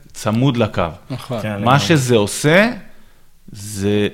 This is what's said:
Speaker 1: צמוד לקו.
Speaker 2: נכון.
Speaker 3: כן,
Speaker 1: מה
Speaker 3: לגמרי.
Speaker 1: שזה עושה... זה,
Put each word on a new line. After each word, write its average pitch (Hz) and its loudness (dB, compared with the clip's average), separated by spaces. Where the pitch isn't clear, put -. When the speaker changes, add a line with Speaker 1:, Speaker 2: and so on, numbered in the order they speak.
Speaker 1:
צמוד 120 0
לקו. 104 0
Speaker 2:
נכון. 120 -8
Speaker 3:
כן, 107 -6
Speaker 1:
מה 104 -6
Speaker 3:
לגמרי. 123 4
Speaker 1:
שזה 131 2
עושה... 151 2
זה, 101 -2